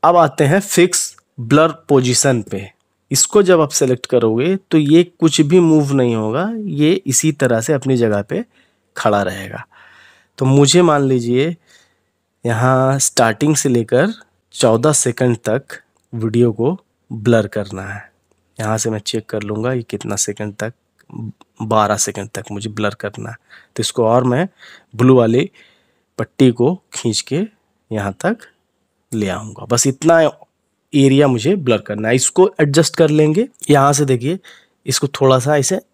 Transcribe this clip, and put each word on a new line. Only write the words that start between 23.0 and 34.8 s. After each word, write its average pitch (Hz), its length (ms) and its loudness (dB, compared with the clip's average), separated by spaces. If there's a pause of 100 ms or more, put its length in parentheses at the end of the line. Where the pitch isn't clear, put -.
है। 120 60 -16 (400)
तो 117 60 -8
इसको 113 240 -2
और 120 200 2
मैं 131 220 -2 (460)
ब्लू 123 220 4
वाली 120 340 2 (680)
पट्टी 123 320 2
को 123 220 0 (200)
खींच 110 300 -4
के 151 180 -4 (500)
यहाँ 107 300 -6
तक 220 160 -4 (720)
ले 104 180 -4
आऊँगा। 107 360 -10
बस 120 220 0
इतना 160 320 2 (720)
एरिया 139 340 4
मुझे 127 300 0
ब्लर 123 220 0
करना 107 280 -8
है। 120 80 2
इसको 185 340 2 (120)
एडजस्ट 151 340 0
कर 160 140 2
लेंगे। 156 380 2 (220)
यहाँ 143 240 4
से 143 120 0
देखिए, 135 340 -2 (460)